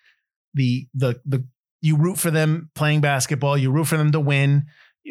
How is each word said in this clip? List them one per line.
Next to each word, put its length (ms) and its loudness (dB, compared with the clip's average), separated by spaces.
The, 400 -2
the, 320 -2
the, 220 -4
you 160 2
root 220 0
for 100 -2
them 460 0
playing 260 0
basketball. 560 0
You 140 0
root 160 0
for 100 0
them 140 2
to 80 0
win. 460 2